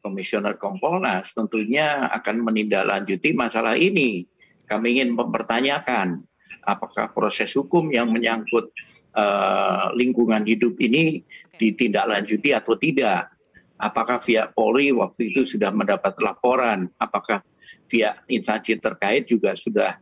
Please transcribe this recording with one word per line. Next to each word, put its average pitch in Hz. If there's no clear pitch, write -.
komisioner 101
Kompolnas 104
tentunya 127
akan 117
menindaklanjuti 101
masalah 113
ini. 139
Kami 117
ingin 120
mempertanyakan 120
apakah -
proses 107
hukum 151
yang 117
menyangkut, 113
eh, 98
lingkungan 117
hidup 110
ini 151
ditindaklanjuti 107
atau 113
tidak. 127
Apakah 117
pihak 110
Polri 123
waktu 107
itu 127
sudah 101
mendapat 101
laporan? 110
Apakah 104
pihak 107
instansi 110
terkait 113
juga 101
sudah 101